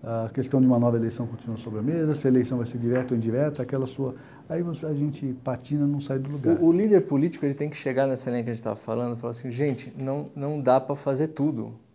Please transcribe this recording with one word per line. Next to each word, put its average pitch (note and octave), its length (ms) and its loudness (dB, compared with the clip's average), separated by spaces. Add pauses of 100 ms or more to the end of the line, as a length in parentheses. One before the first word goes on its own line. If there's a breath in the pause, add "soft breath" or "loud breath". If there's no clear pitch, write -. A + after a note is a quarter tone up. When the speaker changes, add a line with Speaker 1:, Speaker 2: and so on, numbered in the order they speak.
Speaker 1:
a A2+ 300 -4
questão C3 280 2
de C3 60 8
uma B2 120 6
nova A#2+ 180 4
eleição A#2 300 -2
continua A2+ 300 -10
sobre G#2+ 240 -8
a - 20 -4
mesa, D#3 320 0
se C#3+ 120 -2
a C3+ 40 6
eleição B2+ 280 4
vai A#2 80 -2
ser B2 120 -8
direta B2+ 340 0
ou A#2+ 40 2
indireta, B2+ 460 0
aquela C3 240 -2
sua, C3 280 -4 (340 loud breath)
aí E3 140 -4
você, E3 240 -6
a D#3 80 -2
gente C#3+ 480 -4
patina, C#3+ 420 -2
não C#3+ 160 0
sai C#3 180 -2
do C#3 120 -4
lugar. D3+ 300 2
Speaker 2:
O, E3 60 6
o E3 60 8
líder G3+ 280 6
político, D3+ 440 0
ele C#3 100 0
tem D3 140 -4
que D3 80 -10
chegar C3+ 300 0
nessa C3 240 -2
linha A#2+ 140 -2
que A#2+ 60 -4
a - 20 -2
gente A2+ 100 -6
tava G#2+ 140 -4
falando A#2+ 400 -4
e - 20 -10
falar A#2+ 140 -6
assim, B2 180 -10
"Gente, C3+ 480 -2
não, C#3 380 -4
não D3 240 -4
dá B2+ 180 6
pra C#3 160 -2
fazer C#3+ 340 -2
tudo." C3+ 440 -2 (220)